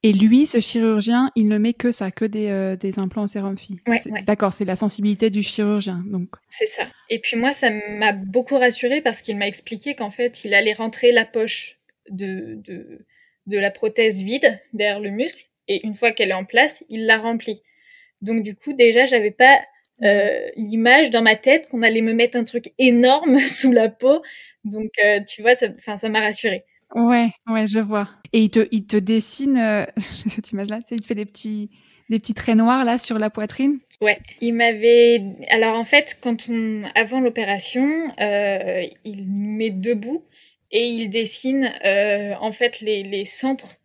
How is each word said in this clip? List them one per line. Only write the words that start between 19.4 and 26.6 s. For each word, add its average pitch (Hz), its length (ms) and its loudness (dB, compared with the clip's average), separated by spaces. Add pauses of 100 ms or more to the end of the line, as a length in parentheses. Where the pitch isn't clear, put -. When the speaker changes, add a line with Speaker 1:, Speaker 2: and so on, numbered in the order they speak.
Speaker 2:
euh, 208 520 2
Speaker 1:
Mhm. 214 140 -6
Speaker 2:
l'image 240 420 6
dans 226 100 2
ma 214 140 4
tête 285 340 2
qu'on 233 140 -4
allait 226 180 4
me 226 120 0
mettre 233 240 2
un 233 80 -2
truc 233 340 -10
énorme 262 580 6
<laughs> - 20 8
sous 262 320 2
la 226 180 4
peau. 277 320 2 (420)
Donc, 214 260 -8 (160)
euh, 208 220 4
tu - 160 -16
vois, 240 120 6
ça, 240 120 -2 (100)
enfin, 208 200 -10
ça 220 120 -6
m'a 214 120 0
rassurée. 208 420 -4 (320)